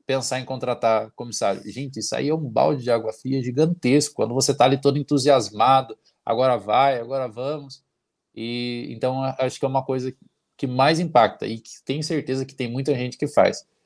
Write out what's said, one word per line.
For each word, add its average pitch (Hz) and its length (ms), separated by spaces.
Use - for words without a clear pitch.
pensar 131 340
em 131 60
contratar 117 680
comissário." 104 500
Gente, 135 280
isso - 160
aí 131 140
é 156 60
um 151 140
balde 127 340
de 123 80
água 110 220
fria 131 280
gigantesco, 143 760
quando 113 180
você 127 200
tá 123 120
ali 135 140
todo 139 180
entusiasmado, 131 1000
"Agora 120 320
vai, 120 420
agora 127 300
vamos." 135 540
E, 120 560
então, 131 320
a-, 131 160
acho 131 200
que - 60
é - 40
uma 135 160
coisa 131 280
que 139 100
mais 135 320
impacta 127 480
e 113 120
que - 120
tenho 151 200
certeza 135 420
que 135 80
tem 123 180
muita 135 240
gente 123 220
que 147 100
faz, 95 400